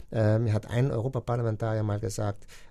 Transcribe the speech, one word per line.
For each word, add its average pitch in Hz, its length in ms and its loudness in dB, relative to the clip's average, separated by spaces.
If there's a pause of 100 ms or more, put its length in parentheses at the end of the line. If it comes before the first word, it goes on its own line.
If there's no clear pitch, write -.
(100)
Äh, 110 280 4
mir 113 160 2
hat 104 160 -2
ein 127 200 2
Europaparlamentarier 113 920 0
mal 104 180 0
gesagt, 104 460 -4 (240)